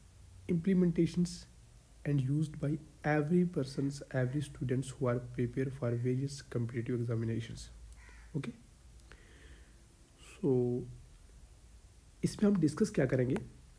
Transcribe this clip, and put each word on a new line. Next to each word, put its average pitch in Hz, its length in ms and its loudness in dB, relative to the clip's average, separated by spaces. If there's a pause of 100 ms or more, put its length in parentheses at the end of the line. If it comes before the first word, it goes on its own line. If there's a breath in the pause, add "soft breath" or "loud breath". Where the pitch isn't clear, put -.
(500)
implementations 175 960 2 (600)
and 143 160 2
used 147 380 0
by 147 180 -2 (260)
every 151 420 4
persons, 143 560 -2 (100)
every 131 300 0
students 127 480 -2
who - 180 -2
are 120 120 2
prepared 131 540 -2
for 120 180 -2
various 127 500 -2
competitive 117 600 -2
examinations. 113 680 -4 (680 loud breath)
Okay? 156 180 -4 (1800 loud breath)
So, 123 480 2 (1400)
इसमें 202 260 2
हम 202 100 4
discuss 160 300 2
क्या 147 160 2
करेंगे 127 300 2 (440)